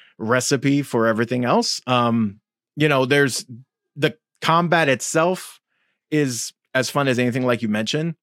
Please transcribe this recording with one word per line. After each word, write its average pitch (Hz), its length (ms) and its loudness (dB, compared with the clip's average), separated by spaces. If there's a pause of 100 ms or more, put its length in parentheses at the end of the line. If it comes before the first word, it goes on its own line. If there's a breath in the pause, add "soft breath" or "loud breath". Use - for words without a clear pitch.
(180 loud breath)
recipe 127 640 0
for 117 260 0
everything 117 380 0
else. 120 420 0
Um, 117 540 0 (340)
you 151 140 2
know, 135 160 2
there's 135 400 2 (500)
the 147 220 -2 (240)
combat 165 480 2
itself 160 720 -2 (500)
is 139 420 -2 (220)
as 131 160 0
fun 143 180 0
as 123 120 2
anything, 123 260 0
like 120 160 0
you 113 80 -2
mentioned, 147 540 -4